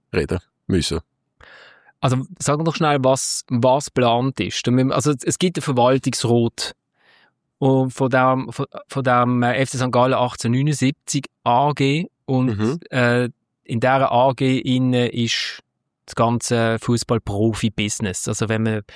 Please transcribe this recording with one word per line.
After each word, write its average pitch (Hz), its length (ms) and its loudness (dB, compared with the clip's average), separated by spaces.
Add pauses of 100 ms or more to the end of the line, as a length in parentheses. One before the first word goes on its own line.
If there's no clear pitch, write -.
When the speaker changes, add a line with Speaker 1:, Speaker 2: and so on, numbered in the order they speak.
(140)
Speaker 1:
reden 90 260 -2 (260)
müssen. 82 340 -2 (1000)
Speaker 2:
Also 127 260 -2 (140)
sag 147 240 -2
doch 160 100 0
schnell, 147 280 0
was, - 480 0
was 127 380 2
geplant 123 520 0
ist. - 260 -6
Da 123 60 0
müssen 131 200 2
wir, - 40 0
also 147 160 0
es 143 260 -4
gibt 180 200 -2
einen 151 60 -6
Verwaltungsrat 123 1080 0 (840)
und 131 340 2
von 131 180 -2
dem, 131 400 2
von, 139 160 -8 (220)
von 135 160 -4
dem, 123 400 2
äh, 120 140 0
F 135 140 -2
C 135 60 -6
Sankt 123 160 -2
Gallen 123 200 2
achtzehnhundertneunundsiebzig 131 1120 -2 (180)
A 135 300 2
G 143 320 0 (180)
und, 127 340 0
Speaker 1:
Mhm. 120 220 0 (120)
Speaker 2:
äh, 123 340 2 (400)
in 113 160 -4
dieser 131 280 2
A 127 220 4
G 131 280 0
innen 127 500 0
ist - 500 -4 (460)
das - 100 -16
ganze 117 640 0
Fußball-Profi-Business. 107 1500 -2
Also 110 220 -2
wenn 110 140 0
man 110 180 -2 (140)